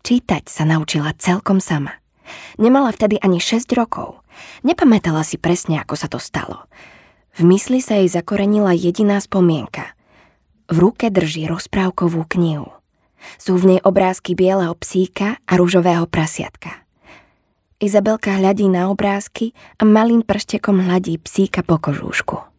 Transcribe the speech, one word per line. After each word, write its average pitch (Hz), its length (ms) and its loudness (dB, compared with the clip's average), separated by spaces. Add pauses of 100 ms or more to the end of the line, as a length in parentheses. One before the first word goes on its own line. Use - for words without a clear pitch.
Čítať - 480 -2
sa - 160 -4
naučila 156 560 -2
celkom 190 400 0
sama. 143 400 -6 (560)
Nemala 254 320 4
vtedy 208 320 -2
ani 185 160 2
šesť 226 400 -2
rokov. - 480 -6 (400)
Nepamätala 226 640 2
si - 80 -8
presne, 165 400 -2
ako - 240 -8
sa 156 80 -8
to - 80 -10
stalo. - 480 -10 (680)
V 170 160 4
mysli 202 320 2
sa 220 160 -2
jej 185 160 2
zakorenila 202 640 0
jediná 196 400 0
spomienka. 170 800 -2 (720)
V 160 160 0
ruke 233 240 0
drží 160 400 -2
rozprávkovú 170 800 -2
knihu. 165 400 -2 (720)
Sú 185 160 0
v 185 200 6
nej 185 40 2
obrázky 185 560 0
bieleho 185 400 0
psíka - 720 -4
a 180 80 4
ružového 175 480 2
prasiatka. - 800 -6 (960)
Izabelka 208 560 0
hľadí 196 320 2
na 185 240 2
obrázky 202 640 -4 (240)
a - 80 2
malým 226 320 4
prštekom 202 640 -2
hladí 180 400 0
psíka - 400 -2
po 160 160 0
kožúšku. - 560 -6 (220)